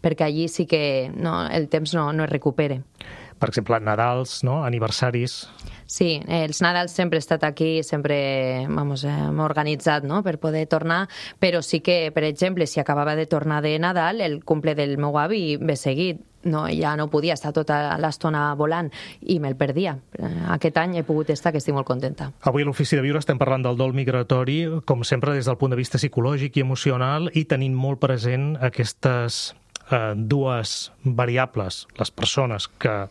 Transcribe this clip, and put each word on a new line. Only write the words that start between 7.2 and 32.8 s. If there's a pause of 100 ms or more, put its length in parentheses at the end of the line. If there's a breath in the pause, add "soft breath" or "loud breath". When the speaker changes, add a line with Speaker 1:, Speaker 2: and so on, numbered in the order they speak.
Speaker 1:
estat
aquí,
sempre,
vamos,
eh,
m'he
organitzat,
no?
Per
poder
tornar, (300 loud breath)
però
sí
que,
per
exemple,
si
acabava
de
tornar
de
Nadal,
el
cumple
del
meu
avi
ve
seguit, (240)
no?
Ja
no
podia
estar
tota
l'estona
volant (300 loud breath)
i
me'l
perdia. (180)
Eh, (180)
aquest
any
he
pogut
estar,
que
estic
molt
contenta. (120)
Speaker 2:
Avui
a
l'Ofici
de
Viure
estem
parlant
del
dol
migratori, (240)
com
sempre,
des
del
punt
de
vista
psicològic
i
emocional,
i
tenint
molt
present
aquestes, (360)
eh,
dues (100)
variables, (120)
les
persones
que